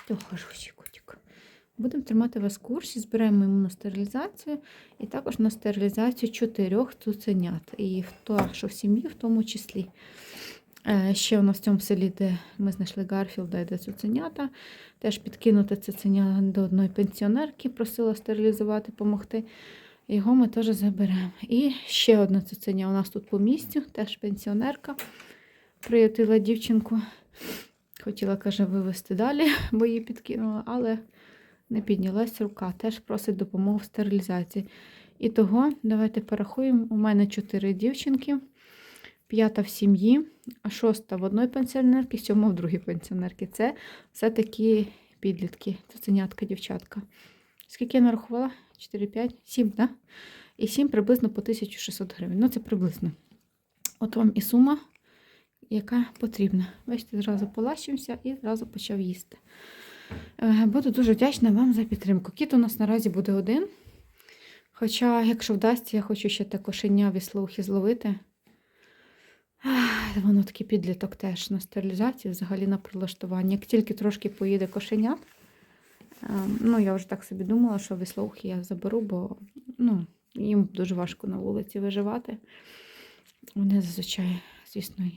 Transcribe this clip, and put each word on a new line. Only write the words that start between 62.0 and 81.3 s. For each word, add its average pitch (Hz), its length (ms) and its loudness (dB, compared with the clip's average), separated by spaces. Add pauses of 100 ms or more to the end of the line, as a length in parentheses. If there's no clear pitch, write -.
Кіт 302 220 -2
у 254 40 6
нас 226 220 4
наразі 220 300 2
буде 196 240 0
один. 220 340 0 (1040)
Хоча, 233 500 2
якщо 226 320 2
вдасться, 220 440 2
я 202 60 0
хочу 202 260 -2
ще 202 140 -4
те 202 140 -6
кошеня 202 540 2
віслоухі 190 520 -6
зловити. 196 520 0 (1500)
Ах, 220 600 0
воно 202 200 6
такий 220 240 -10
підліток 185 480 -2
теж 185 360 -6
на 196 80 -2
стерилізацію, 196 720 -4
взагалі 190 360 -4
на 196 100 2
прилаштування. 185 760 -6
Як 196 140 -2
тільки 220 280 2
трошки 202 360 -2
поїде 196 380 0
кошеня, 214 500 0 (1080)
е, - 40 -12 (320)
ну, 226 200 4
я 196 140 4
вже 190 160 -6
так 190 140 -8
собі 190 200 -8
думала, 220 360 2
що 202 180 -6
віслоухи 196 500 -8
я 180 160 -6
заберу, 196 380 -4
бо, 196 360 -6 (400)
ну, 208 280 2 (280)
їм 208 400 2
дуже 185 220 -2
важко 175 320 -6
на 190 100 -4